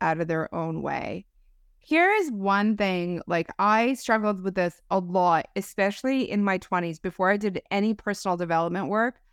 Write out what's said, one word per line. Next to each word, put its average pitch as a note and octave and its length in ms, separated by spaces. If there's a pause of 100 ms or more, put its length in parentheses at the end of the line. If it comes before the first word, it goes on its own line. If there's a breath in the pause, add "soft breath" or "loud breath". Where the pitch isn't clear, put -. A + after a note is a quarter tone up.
out D#3+ 200
of E3 80
their D#3+ 260
own D#3+ 280
way, C#3 420 (560)
here F4 320
is G4 180
one G3+ 460
thing, F3+ 500
like, E3+ 220 (100)
I A3 360
struggled G#3 500
with F#3+ 100
this F3+ 260 (100)
a F#3+ 100
lot, F3 460 (100)
especially G#3 720
in G#3 140
my F#3+ 140
twenties, F3 420
before F#3 300
I G#3 60
did G3+ 240 (120)
any G#3 220
personal G3 420
development E3+ 520
work. A3 280 (160)